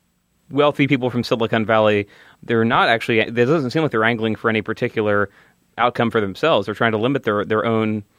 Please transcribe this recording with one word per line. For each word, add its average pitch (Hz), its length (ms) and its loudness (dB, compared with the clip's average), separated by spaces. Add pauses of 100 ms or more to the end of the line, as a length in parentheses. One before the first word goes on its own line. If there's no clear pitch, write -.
(500)
wealthy 143 380 2
people 127 220 0
from 117 140 -2
Silicon 113 420 0
Valley? 107 420 2 (360)
They're 113 220 2
not 147 240 2
actually, 117 300 0
it 110 140 0
doesn't 123 380 0
seem 160 100 -2
like 147 100 0
they're 110 120 0
angling 110 320 0
for 117 140 -2
any 110 120 0
particular 104 680 -2 (480)
outcome 117 340 0
for 117 100 0
themselves. 104 440 0
They're 107 100 -6
trying 113 180 0
to 110 40 0
limit 127 260 -2
their, 104 200 0
their 107 220 -2
own 110 380 -2 (160)